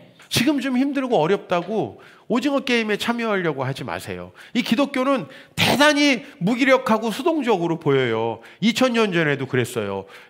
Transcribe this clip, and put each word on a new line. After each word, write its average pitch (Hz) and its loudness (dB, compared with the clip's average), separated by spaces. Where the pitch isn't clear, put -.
지금 269 0
좀 254 -2
힘들고 262 0
어렵다고 180 -2
오징어 254 0
게임에 226 0
참여하려고 196 -2
하지 135 -6
마세요. 90 -8
이 226 0
기독교는 262 0
대단히 277 2
무기력하고 233 2
수동적으로 220 0
보여요. 117 0
이천 233 2
년 220 2
전에도 147 0
그랬어요. 104 -2